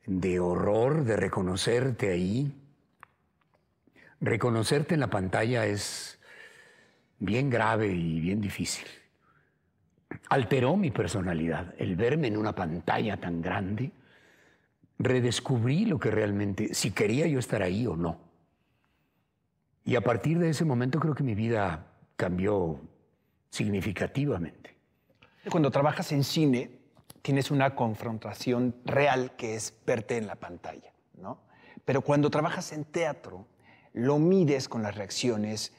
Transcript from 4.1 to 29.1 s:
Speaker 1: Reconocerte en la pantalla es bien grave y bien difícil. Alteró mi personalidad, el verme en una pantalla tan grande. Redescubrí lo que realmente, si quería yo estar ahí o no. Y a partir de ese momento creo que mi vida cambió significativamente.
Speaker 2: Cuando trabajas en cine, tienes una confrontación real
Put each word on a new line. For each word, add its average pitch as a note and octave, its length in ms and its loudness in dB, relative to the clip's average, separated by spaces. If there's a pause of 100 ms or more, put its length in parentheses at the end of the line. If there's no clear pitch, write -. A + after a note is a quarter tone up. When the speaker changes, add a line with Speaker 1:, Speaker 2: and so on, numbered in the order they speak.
Speaker 1:
Reconocerte A#2 720 2
en D3+ 80 2
la B2 80 0
pantalla A2 560 0
es - 520 -4 (1040)
bien A#2 300 0
grave A2 400 2
y E2+ 320 0
bien F#2+ 180 0
difícil. - 480 -6 (1400)
Alteró C3+ 480 4
mi F3 140 2
personalidad, F2 840 -2
el F2 200 -2
verme C3 300 2
en G#2 100 0
una G#2+ 180 -2
pantalla F#2 640 -2
tan F2 220 -4
grande. G#2 500 -4 (1080)
Redescubrí B2+ 880 2
lo E3 140 2
que - 100 0
realmente, G#2 640 0
si - 180 -2
quería A#2+ 360 2
yo C#3+ 100 0
estar A#2+ 240 -2
ahí F#2+ 240 0
o E2+ 120 -2
no. E2 340 -4 (1500)
Y B2 120 0
a A#2+ 60 4
partir D3 380 2
de E3 100 2
ese D#3+ 160 0
momento C3 340 2
creo D3+ 160 0
que C#3+ 80 -2
mi A#2 120 0
vida G#2 520 -2 (280)
cambió F2+ 640 0 (720)
significativamente. G2+ 1300 -4 (720)
Speaker 2:
Cuando D3+ 220 4
trabajas D3+ 400 0
en C#3 120 2
cine, C3+ 560 2 (420)
tienes C#3 280 0
una C3+ 260 2
confrontación A#2+ 1000 -2 (100)
real C3 500 2